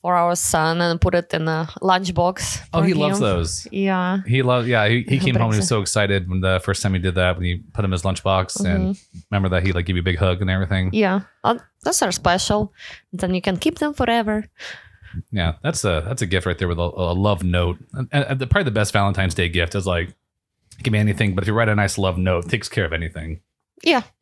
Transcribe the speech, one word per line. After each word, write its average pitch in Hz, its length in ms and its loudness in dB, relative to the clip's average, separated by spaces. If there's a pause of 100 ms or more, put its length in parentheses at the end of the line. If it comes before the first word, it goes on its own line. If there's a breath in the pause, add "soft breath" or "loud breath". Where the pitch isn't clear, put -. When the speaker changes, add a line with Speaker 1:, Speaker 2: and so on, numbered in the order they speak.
Speaker 1:
for 180 140 0
our 175 220 4
son 165 440 2
and 170 200 0
put 180 160 4
it 170 180 -2
in 160 140 0
a 160 200 -2 (140)
lunchbox 185 880 0
Speaker 2:
Oh, 165 80 0
Speaker 1:
for 165 60 4
Speaker 2:
he 180 80 2
loves 147 240 0
Speaker 1:
him. - 60 2
Speaker 2:
those. 87 480 0
Speaker 1:
Yeah. 190 520 0
Speaker 2:
He 131 180 2
loved, 123 260 2
yeah, 110 200 4
he, 117 140 2
he 135 160 0
Speaker 1:
He - 0 -
Speaker 2:
came 127 160 0
home, 113 80 2
he 113 60 2
was 107 80 2
Speaker 1:
brings 101 80 2
it. 87 40 -2
Speaker 2:
so 110 120 2
excited 98 500 0
when 92 100 0
the 92 220 2
first 98 180 -2
time 95 140 0
he 90 60 0
did 90 160 0
that, 90 200 2
when 87 80 -4
he 87 120 0 (180)
put 104 100 0
him 95 60 0
in - 20 0
his 87 100 -2
lunchbox, 95 640 0
and 185 300 0
Speaker 1:
Mm-hmm. - 240 -18 (140)
Speaker 2:
remember 98 180 0
that 90 160 0
he, 95 60 0
like, 87 120 0
gave 90 120 -2
you 90 60 0
a - 20 -4
big 90 140 0
hug 92 220 2
and 95 80 0
everything. 95 440 0
Speaker 1:
Yeah. 196 300 0 (220)
Uh, 240 140 0 (260)
those - 180 0
are 196 100 0
special. 196 600 0 (400 loud breath)
Then 185 220 -2
you 180 80 -2
can 190 160 -2
keep 320 200 -2
them 302 160 -2
forever. 220 500 0 (840 loud breath)
Speaker 2:
Yeah, 85 320 0
that's 160 220 -4
a, 80 220 2
that's 120 160 -4
a 101 40 -2
gift 90 200 0
right 90 120 0
there 92 100 -2
with 85 100 -2
a, 87 40 0
a 87 320 -2
love 98 300 0
note. 87 340 0 (140)
And, 131 200 -6
and 139 260 0
the, 131 80 -4
probably - 180 2
the 127 60 0
best 107 220 0
Valentine's 98 420 2
Day 87 140 0
gift 85 260 -2
is, 95 120 -2
like, 87 280 -2 (680)
give 110 100 0
me 107 60 4
anything, 104 360 2
but 95 100 -2
if 98 40 0
you 110 60 0
write 113 140 4
a 107 60 2
nice 101 240 0
love 95 180 0
note, 90 300 0
it 87 40 -8
takes - 180 -4
care 104 180 -2
of 80 60 -4
anything. 80 480 -8 (420)
Speaker 1:
Yeah. 277 200 2 (200)